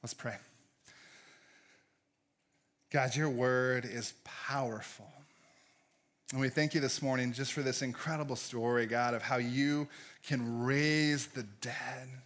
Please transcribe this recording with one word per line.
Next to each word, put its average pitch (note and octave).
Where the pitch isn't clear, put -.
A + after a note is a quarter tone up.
Let's A#2+
pray. A2
God, C3
your D3+
word B2+
is A#2
powerful. A2+
And C3
we C3+
thank D3+
you D#3+
this C3+
morning B2+
just C3
for D3+
this C3
incredible C#3+
story, A#2+
God, A#2+
of A2+
how C3
you C#3
can A#2+
raise D3
the -
dead. B2+